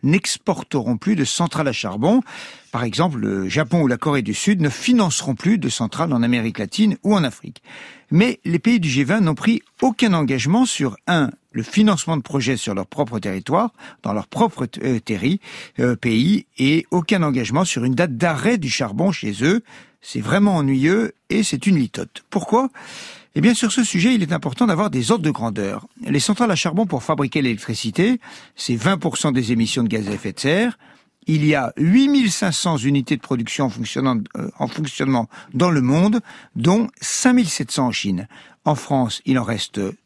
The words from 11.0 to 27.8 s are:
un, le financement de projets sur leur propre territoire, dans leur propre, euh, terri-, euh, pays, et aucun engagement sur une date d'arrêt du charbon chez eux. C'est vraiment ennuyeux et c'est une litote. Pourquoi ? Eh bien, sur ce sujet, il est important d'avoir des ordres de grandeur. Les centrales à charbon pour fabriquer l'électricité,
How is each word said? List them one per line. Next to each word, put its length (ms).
un, 240
le 100
financement 540
de 60
projets 340
sur 180
leur 120
propre 320
territoire, 540
dans 100
leur 140
propre, 420
euh, 160
terri-, 400
euh, 180
pays, 500
et 320
aucun 320
engagement 420
sur 200
une 100
date 220
d'arrêt 420
du 100
charbon 420
chez 320
eux. 200
C'est 200
vraiment 360
ennuyeux 580
et 140
c'est 240
une 100
litote. 540
Pourquoi ? 380
Eh 40
bien, 140
sur 160
ce 140
sujet, 300
il 80
est 100
important 340
d'avoir 240
des 220
ordres 120
de 60
grandeur. 560
Les 160
centrales 300
à 60
charbon 300
pour 180
fabriquer 380
l'électricité, 800